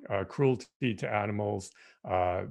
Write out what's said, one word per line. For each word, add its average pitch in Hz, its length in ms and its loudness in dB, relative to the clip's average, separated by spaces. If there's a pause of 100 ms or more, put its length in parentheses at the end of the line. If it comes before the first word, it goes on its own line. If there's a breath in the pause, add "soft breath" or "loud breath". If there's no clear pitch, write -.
uh, 98 140 0
cruelty 127 720 0
to 120 180 -4
animals, 104 580 -2 (380 soft breath)
uh, 92 420 2